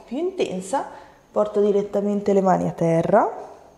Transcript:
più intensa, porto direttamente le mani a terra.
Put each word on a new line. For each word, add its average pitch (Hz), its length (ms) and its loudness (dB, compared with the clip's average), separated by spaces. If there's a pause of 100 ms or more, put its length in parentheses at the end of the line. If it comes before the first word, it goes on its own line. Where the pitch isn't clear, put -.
più 233 120 -10
intensa, 302 680 -4 (420)
porto 208 300 0
direttamente 202 720 0
le 196 80 4
mani 175 300 2
a - 20 -2
terra. 170 580 2 (480)